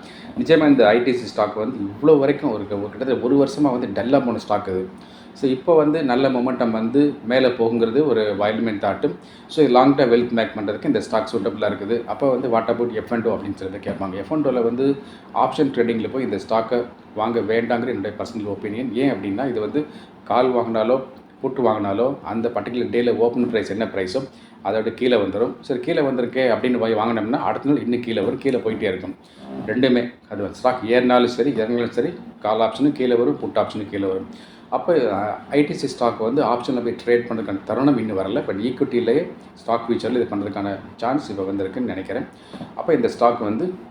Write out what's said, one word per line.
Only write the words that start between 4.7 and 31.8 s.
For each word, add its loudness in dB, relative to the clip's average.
So -2
இப்போ 2
வந்து 4
நல்ல 2
மொமெண்டம் 0
வந்து 2
மேலே 4
போகுங்கிறது 2
ஒரு 2
வைல்ட்மேன் 0
தாட்டு. -2
So 4
லாங் 6
டேர்ம் 4
வெல்த் 4
மேக் 0
பண்றதுக்கு -4
இந்த 2
ஸ்டாக் -2
சூட்டபிளா -2
இருக்குது. -2
அப்போ 0
வந்து 0
what 2
about -2
எஃப் -4
அண்ட் 0
ஓ 0
அப்படின்னு -6
சொல்லிட்டு -10
கேட்பாங்க. -6
எஃப் -6
அண்ட் 0
ஓல 0
வந்து 0
ஆப்ஷன் 2
ட்ரேடிங்ல 0
போய் -4
இந்த -4
ஸ்டாக்கை 0
வாங்க -2
வேண்டாங்கிற 0
என்னுடைய -4
பர்சனல் -8
ஒப்பீனியன். -6
ஏன் 2
அப்படின்னா, -4
இது -2
வந்து -2
கால் 2
வாங்கினாலோ 2
புட் -4
வாங்கினாலோ 0
அந்த -4
பர்டிகுலர் -4
டேல 2
ஓப்பன் 2
பிரைஸ் -2
என்ன -4
பிரைஸோ -4
அதை -2
விட -4
கீழே 2
வந்துரும். 0
சரி -4
கீழே -2
வந்திருக்கே 0
அப்படின்னு 0
போய் 2
வாங்கினோம்னா 0
அடுத்த -2
நாள் 2
இன்னும் -2
கீழே -2
வரும், -2
கீழே 0
போயிட்டே -2
இருக்கும். -4
ரெண்டுமே 2
அது -8
வந்து -6
ஸ்டாக் 0
ஏறினாலும் 6
சரி 0
இறங்கினாலும் -2